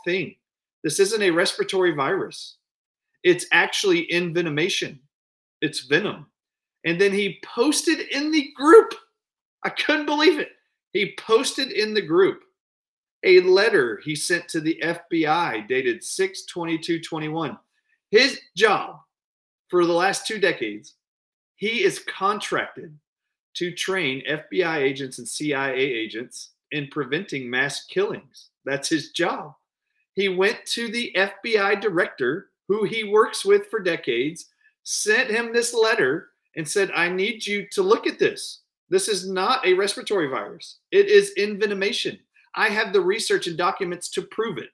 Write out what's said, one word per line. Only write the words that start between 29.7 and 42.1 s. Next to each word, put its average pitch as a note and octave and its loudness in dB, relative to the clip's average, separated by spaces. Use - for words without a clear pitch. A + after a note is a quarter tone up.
He G3+ 0
went F#3+ 0
to A#3 -4
the A#3+ -6
F G3 0
B A3+ 2
I G3+ 2
director, F#3 -2
who G#3 0
he A3 -2
works G#3+ 2
with G3+ 4
for A3 -4
decades, D#3 -2
sent A3 0
him A3+ -2
this A#3 0
letter A3 2
and D#3 -8
said, G3 0
"I E3+ 0
need G3+ -4
you G3+ -4
to G3 0
look A3+ 4
at - -4
this. - -2
This F#3+ 0
is F#3 -2
not F#3+ 0
a F#3 6
respiratory G3 0
virus. A#2 -10
It G3+ 6
is G3+ 6
envenomation. G#3 -2